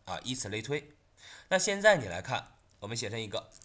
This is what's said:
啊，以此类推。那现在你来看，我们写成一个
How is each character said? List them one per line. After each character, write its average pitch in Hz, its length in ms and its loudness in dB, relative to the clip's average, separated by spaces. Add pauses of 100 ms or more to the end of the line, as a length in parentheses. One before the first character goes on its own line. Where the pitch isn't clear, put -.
啊， 87 180 -8
以 127 100 -4
此 123 140 0
类 110 140 -4
推。 139 300 -6 (580)
那 185 80 4
现 202 240 4
在 208 160 10
你 123 80 -2
来 90 160 -6
看， - 340 -6 (260)
我 101 60 -10
们 113 80 -6
写 110 140 -2
成 113 100 -4
一 110 80 -6
个 104 240 -8 (140)